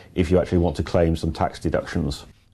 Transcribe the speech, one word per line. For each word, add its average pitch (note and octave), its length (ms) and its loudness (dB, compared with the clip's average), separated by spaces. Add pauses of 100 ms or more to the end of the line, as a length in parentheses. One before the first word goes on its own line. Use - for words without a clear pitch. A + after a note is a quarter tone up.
(160)
if F2+ 180 2
you F2+ 80 6
actually F2 240 2
want E2 160 -2
to - 0 -
claim E2+ 320 2
some E2 160 -2
tax - 320 -4
deductions. - 640 -4 (280)